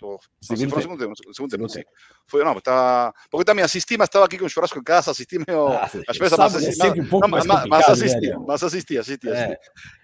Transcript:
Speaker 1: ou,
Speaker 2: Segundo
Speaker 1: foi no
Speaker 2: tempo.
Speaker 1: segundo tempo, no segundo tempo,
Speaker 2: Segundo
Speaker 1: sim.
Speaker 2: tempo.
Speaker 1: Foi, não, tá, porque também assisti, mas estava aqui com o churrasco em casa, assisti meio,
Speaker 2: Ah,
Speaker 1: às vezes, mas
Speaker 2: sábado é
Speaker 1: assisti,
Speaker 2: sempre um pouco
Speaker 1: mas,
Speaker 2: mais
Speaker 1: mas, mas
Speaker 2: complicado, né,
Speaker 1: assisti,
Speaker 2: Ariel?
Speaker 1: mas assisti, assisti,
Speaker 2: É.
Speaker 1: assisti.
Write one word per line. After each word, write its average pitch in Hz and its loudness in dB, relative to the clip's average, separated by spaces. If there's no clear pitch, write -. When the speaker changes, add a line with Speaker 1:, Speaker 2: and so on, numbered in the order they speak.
Speaker 1:
ou, 101 -12
Speaker 2:
Segundo 120 -6
Speaker 1:
foi 143 -2
no - -
Speaker 2:
tempo. - -
Speaker 1:
segundo 170 -10
tempo, 117 -8
no 92 -16
segundo 131 -14
tempo, - -
Speaker 2:
Segundo 110 -8
Speaker 1:
sim. - -14
Speaker 2:
tempo. - -18
Speaker 1:
Foi, 143 0
não, 139 -2
tá, 127 0
porque 165 -2
também 208 2
assisti, 185 -2
mas 214 2
estava 196 4
aqui 185 0
com 190 -6
o 170 -2
churrasco 165 -6
em - -12
casa, 156 2
assisti 131 -8
meio, 151 -2
Speaker 2:
Ah, 117 -2
Speaker 1:
às 98 -6
vezes, 117 -8
mas 180 0
Speaker 2:
sábado - 4
é 160 -2
Speaker 1:
assisti, 156 -2
Speaker 2:
sempre 170 2
um 120 -6
pouco 196 4
Speaker 1:
mas, - 0
Speaker 2:
mais 185 4
Speaker 1:
mas, 123 -6
mas 156 6
Speaker 2:
complicado, 139 8
né, 120 0
Speaker 1:
assisti, 123 0
Speaker 2:
Ariel? - -6
Speaker 1:
mas 143 -4
assisti, 165 -4
assisti, 123 -8
Speaker 2:
É. 110 -2
Speaker 1:
assisti. 110 -6